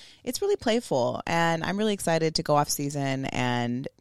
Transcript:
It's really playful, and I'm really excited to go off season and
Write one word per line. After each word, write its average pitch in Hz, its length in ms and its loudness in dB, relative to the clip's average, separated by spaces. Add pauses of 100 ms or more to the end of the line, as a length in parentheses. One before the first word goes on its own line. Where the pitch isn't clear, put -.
(240)
It's - 180 -6
really 403 140 2
playful, 143 720 0
and 165 340 2
I'm 180 160 -2
really 214 160 2
excited 165 420 0
to 160 80 -2
go 151 120 2
off 147 140 4
season 139 560 -2
and 123 600 0 (160)